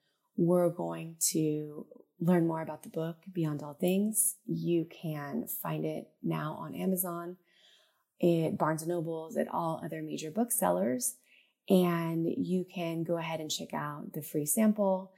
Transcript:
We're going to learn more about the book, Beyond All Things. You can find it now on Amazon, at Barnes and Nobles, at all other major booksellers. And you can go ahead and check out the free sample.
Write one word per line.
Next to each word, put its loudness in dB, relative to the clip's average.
We're 4
going -6
to -2
learn 4
more -2
about -10
the -14
book, -4
Beyond -2
All -10
Things. 2
You 0
can -6
find -4
it -6
now -2
on -10
Amazon, -2
at 4
Barnes 0
and -4
Nobles, -4
at 2
all -2
other -8
major -8
booksellers. 2
And 4
you 0
can -2
go 0
ahead -4
and -8
check -6
out -6
the -6
free -2
sample. 4